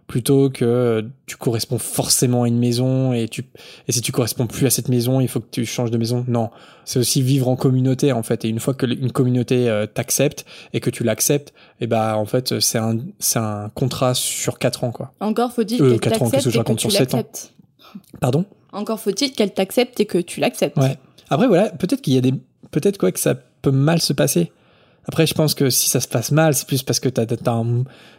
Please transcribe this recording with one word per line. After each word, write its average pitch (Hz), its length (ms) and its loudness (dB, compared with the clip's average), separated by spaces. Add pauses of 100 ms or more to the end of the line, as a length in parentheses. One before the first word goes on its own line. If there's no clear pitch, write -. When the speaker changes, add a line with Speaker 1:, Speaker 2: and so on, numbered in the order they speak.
Speaker 1:
plutôt 139 440 2
que, 131 140 -2
euh, 117 360 2 (240)
tu - 100 -12
corresponds 117 440 -2
forcément - 640 0
à 120 40 2
une 120 120 2
maison 127 520 2
et 117 160 -2
tu, 127 160 -10 (440)
et - 40 -2
si 113 100 -2
tu 120 100 -6
corresponds 127 340 0
plus 131 220 0
à - 20 4
cette - 180 -2
maison, 123 320 2
il 127 80 2
faut - 120 -4
que - 100 -16
tu 120 160 -4
changes 120 240 -4
de 117 80 -2
maison. 120 300 0
Non. 117 240 -2 (340)
C'est - 140 -2
aussi 127 240 2
vivre 127 240 2
en 127 80 2
communauté, 131 560 2
en 117 100 -2
fait. 113 240 -4
Et 113 40 0
une 110 100 -2
fois 131 160 -2
que 131 100 -2
l-, 120 140 -2
une 131 120 -2
communauté, 123 560 2
euh, 107 200 0
t'accepte - 580 -2 (280)
et 131 60 0
que 135 120 -4
tu - 120 -6
l'acceptes, 117 500 0 (280)
et 120 60 -4
bah, 110 300 0
en 107 80 -2
fait, 123 340 -2
c'est - 180 0
un, 113 200 0 (220)
c'est - 200 0
un 104 340 -4
contrat 127 400 0
sur - 460 -4
quatre - 240 -2
ans, 123 80 -2
quoi. - 280 -12
Speaker 2:
Encore 226 320 0
faut-il 233 300 -2
Speaker 1:
Euh, 127 160 6
Speaker 2:
qu'elle - 20 0
Speaker 1:
quatre 220 220 0
ans, 120 80 2
qu'est-ce 127 200 2
que - 0 -
Speaker 2:
t'accepte - 0 -
Speaker 1:
je - 0 -
Speaker 2:
et 110 40 -2
que 117 40 2
Speaker 1:
raconte, 113 200 0
Speaker 2:
tu - 120 -2
Speaker 1:
sur 104 80 2
sept 135 160 2
ans. 123 40 2
Speaker 2:
l'acceptes. - 360 -8 (640)
Speaker 1:
Pardon ? 143 260 0 (280)
Speaker 2:
Encore 208 260 -6
faut-il 220 320 -2
qu'elle 202 220 0
t'accepte 190 480 -2
et 214 40 4
que 202 140 -2
tu - 200 -8
l'acceptes. - 380 -2
Speaker 1:
Ouais. 135 200 2 (320)
Après, 165 180 4
voilà, 208 220 4
peut-être 190 320 -2
qu'il 135 120 0
y 131 40 4
a 127 40 2
des, 131 120 2 (360)
peut-être, 202 300 0
quoi, 180 120 2
que - 80 -8
ça 143 140 0
peut - 380 -2
mal 147 300 4
se - 120 0
passer. 143 380 0 (560)
Après, - 180 2
je - 80 -2
pense 156 220 2
que 139 140 2
si - 200 0
ça 131 100 0
se - 80 -4
passe 120 240 -2
mal, 156 220 4
c'est - 140 -4
plus 135 160 -2
parce - 160 -2
que 135 100 0
t'as, 120 160 0
t'as 120 260 -2
un, 120 340 0 (340)